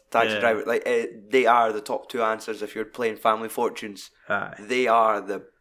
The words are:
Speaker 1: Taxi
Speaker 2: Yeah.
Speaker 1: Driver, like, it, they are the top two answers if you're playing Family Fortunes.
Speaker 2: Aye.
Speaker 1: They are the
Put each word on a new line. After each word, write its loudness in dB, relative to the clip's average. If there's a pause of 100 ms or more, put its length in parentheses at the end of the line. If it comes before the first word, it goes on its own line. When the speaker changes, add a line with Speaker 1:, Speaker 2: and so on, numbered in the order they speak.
(120)
Speaker 1:
Taxi 2
Speaker 2:
Yeah. -2
Speaker 1:
Driver, 2
like, -2
it, -2
they 4
are 6
the -6
top -6
two -4
answers -4
if -8
you're -6
playing -4
Family 0
Fortunes. -6 (200)
Speaker 2:
Aye. -4
Speaker 1:
They 0
are 4
the -8 (140)